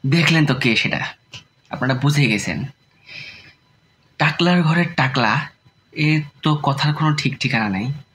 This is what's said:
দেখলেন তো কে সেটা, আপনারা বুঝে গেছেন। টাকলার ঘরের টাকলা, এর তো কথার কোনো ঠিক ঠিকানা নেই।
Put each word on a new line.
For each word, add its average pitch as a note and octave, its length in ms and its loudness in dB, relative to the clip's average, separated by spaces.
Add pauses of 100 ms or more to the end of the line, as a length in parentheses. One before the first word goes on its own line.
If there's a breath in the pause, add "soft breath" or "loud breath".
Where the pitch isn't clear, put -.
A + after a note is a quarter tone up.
দেখলেন D#3+ 380 4
তো D3 100 0
কে A#2+ 200 0
সেটা, - 300 -2 (640)
আপনারা C3 240 -2
বুঝে C#3+ 340 2
গেছেন। G#2 380 -2 (1500 loud breath)
টাকলার E3+ 460 2
ঘরের E3 220 2 (100)
টাকলা, C3 520 0 (440)
এর D#3 300 2 (220)
তো D3+ 120 2
কথার D3 380 0
কোনো D3+ 220 0
ঠিক C3 240 -4
ঠিকানা A2+ 300 -2
নেই। G2+ 220 -4 (240)